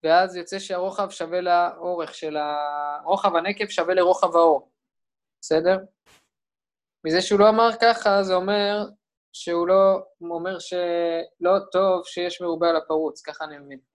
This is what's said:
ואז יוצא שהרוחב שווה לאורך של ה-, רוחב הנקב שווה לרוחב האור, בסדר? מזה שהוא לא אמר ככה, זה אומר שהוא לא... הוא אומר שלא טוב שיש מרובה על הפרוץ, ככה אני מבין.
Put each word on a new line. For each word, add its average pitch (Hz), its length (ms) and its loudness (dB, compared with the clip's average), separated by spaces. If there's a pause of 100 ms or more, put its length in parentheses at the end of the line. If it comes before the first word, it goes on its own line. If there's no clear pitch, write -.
ואז 180 320 2
יוצא 180 240 -10
שהרוחב 190 500 -6
שווה 175 320 -6
לאורך 175 760 -2
של 151 220 -8
ה-, 147 680 -6
רוחב 190 320 0
הנקב 202 320 -2
שווה 175 260 -2
לרוחב 185 420 2
האור, 165 360 4 (720)
בסדר? 170 360 0 (1300)
מזה 165 160 2
שהוא 196 180 0
לא 214 100 10
אמר 226 200 4 (120)
ככה, 220 420 4
זה 190 100 -2
אומר 202 520 0 (480)
שהוא 170 340 -2
לא... 190 320 4 (180)
הוא 170 180 -12
אומר 180 240 -8
שלא 170 1000 -2 (140)
טוב 185 340 0
שיש 175 360 -8
מרובה 170 280 -2
על 165 60 2
הפרוץ, 156 460 -4
ככה 156 240 -12
אני 151 120 -16
מבין. 139 220 -20 (160)